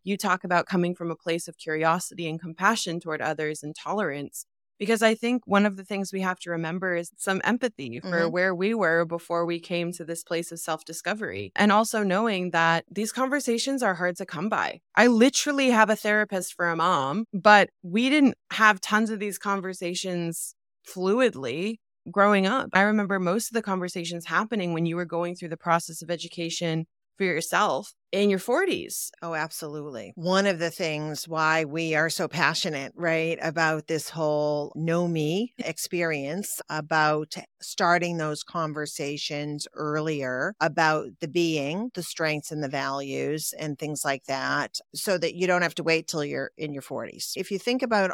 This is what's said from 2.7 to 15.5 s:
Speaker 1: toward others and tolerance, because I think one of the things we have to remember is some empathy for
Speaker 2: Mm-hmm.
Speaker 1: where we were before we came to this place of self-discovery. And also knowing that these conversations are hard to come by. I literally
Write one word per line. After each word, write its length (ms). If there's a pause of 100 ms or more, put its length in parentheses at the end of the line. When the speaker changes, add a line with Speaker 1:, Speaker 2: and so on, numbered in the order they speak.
Speaker 1:
toward 200
others 420
and 120
tolerance, 720 (320)
because 240
I 120
think 320
one 200
of 100
the 80
things 300
we 80
have 180
to 120
remember 440
is 220
some 260
empathy 560
for 80 (140)
Speaker 2:
Mm-hmm. 100
Speaker 1:
where 240
we 180
were 300
before 420
we 140
came 320
to 140
this 180
place 300
of 80
self-discovery. 960
And 120
also 320
knowing 500
that 380
these 220
conversations 720
are 120
hard 240
to 60
come 220
by. 320 (160)
I 120
literally 640